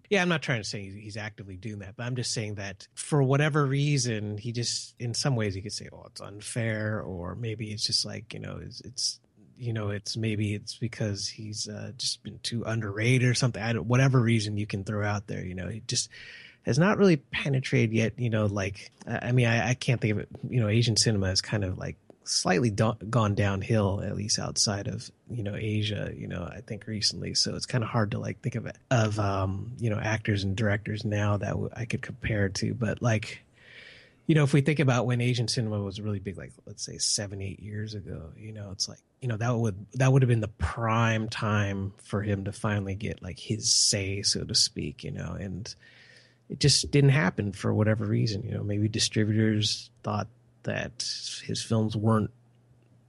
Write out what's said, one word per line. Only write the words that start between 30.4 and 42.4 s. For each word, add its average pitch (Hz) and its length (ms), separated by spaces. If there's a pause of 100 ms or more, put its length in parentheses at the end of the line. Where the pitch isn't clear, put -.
and 98 100
directors 104 500
now 104 340
that 104 120
w-, 101 240
I 117 120
could - 160
compare 101 480
to. 107 240
But, - 280
like, 110 380 (840)
you 160 100
know, 151 80
if 135 80
we 147 80
think 147 180
about 127 280
when 123 140
Asian 120 280
cinema 110 340
was 101 180
really 104 200
big, 95 180
like, - 140 (140)
let's - 180
say - 140
seven, 101 440
eight 98 180
years 107 340
ago, 82 420
you 110 160
know, 104 180
it's 98 180
like, 107 120 (200)
you 131 80
know, 113 100
that 120 180
would, 107 380
that 131 180
would 131 100
have 123 60
been 120 120
the 107 80
prime 113 800
time 98 680 (100)
for 101 180
him 101 220